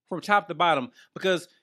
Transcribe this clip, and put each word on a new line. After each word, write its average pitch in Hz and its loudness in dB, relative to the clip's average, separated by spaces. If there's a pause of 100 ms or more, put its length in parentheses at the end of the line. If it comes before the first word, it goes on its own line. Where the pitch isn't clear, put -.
from 175 -8
top 202 0
to 170 -8
bottom, 151 2 (240)
because 180 -2 (160)